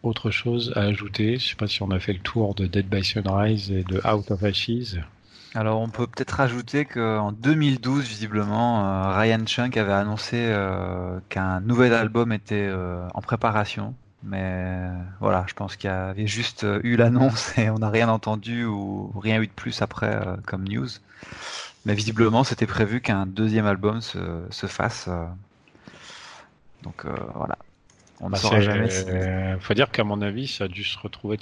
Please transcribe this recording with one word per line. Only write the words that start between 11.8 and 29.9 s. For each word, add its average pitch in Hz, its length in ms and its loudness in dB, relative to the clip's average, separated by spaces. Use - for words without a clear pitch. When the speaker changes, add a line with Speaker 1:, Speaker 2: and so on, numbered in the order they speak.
Speaker 2:
album 113 400 2
était, 101 340 -2
euh, 90 460 -4
en - 80 -6
préparation. 107 760 0
Mais, 98 200 -6
euh, 92 600 -4
voilà, 92 260 2
je - 60 -10
pense - 240 -8
qu'il 101 120 -4
y 95 40 0
avait 95 340 -2
juste, 110 380 -4
euh, 104 180 0
eu 120 140 2
l'annonce 117 560 6
<laughs> - 40 -4
et 110 120 4
on 110 100 0
n'a 110 100 0
rien 113 200 4
entendu 110 560 -2
ou 101 520 -4
rien 110 240 2
eu 107 60 0
de - 60 -20
plus - 280 -8
après, 107 320 0
euh, 98 220 -2
comme 95 220 -4
news. 120 220 -4
Mais 104 80 2
visiblement, 110 500 4
c'était 117 240 0
prévu 110 320 0
qu'un 98 260 0
deuxième 107 400 2
album 104 360 0
se, - 180 -8
se - 180 -6
fasse, - 400 -4
euh. 87 160 -2
Donc, - 220 -12
euh, - 100 -6
voilà. - 220 -4
On 95 60 -6
ne 98 40 -4
Speaker 1:
Bah, 98 60 0
Speaker 2:
saura 101 180 4
Speaker 1:
c'est, 104 60 8
Speaker 2:
jamais 101 280 4
si 95 200 -2
Speaker 1:
euh, 92 500 0
faut - 140 0
dire 131 180 4